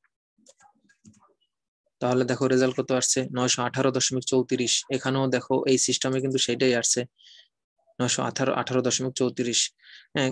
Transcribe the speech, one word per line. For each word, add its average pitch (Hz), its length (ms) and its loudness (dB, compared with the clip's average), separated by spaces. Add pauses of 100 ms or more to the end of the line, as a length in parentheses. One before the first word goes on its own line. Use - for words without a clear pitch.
(2000)
তাহলে 127 240 2
দেখো 127 240 -2
রেজাল্ট 127 280 4
কত 131 160 -2
আসছে? 127 280 0 (140)
নয়শো 123 280 0
আঠারো 131 280 0
দশমিক 127 360 -2
চৌত্রিশ। 127 480 0 (160)
এখানেও 135 400 0
দেখো 127 240 -2 (120)
এই 131 120 4
সিস্টেমে 131 420 0
কিন্তু 131 180 0
সেটাই 127 360 2
আসছে, 120 260 0 (1000)
নয়শো 123 240 0
আঠারো, 127 380 -2
আঠারো 127 220 0
দশমিক 127 360 -2
চৌত্রিশ। 123 420 0 (520)
হ্যাঁ, 135 200 0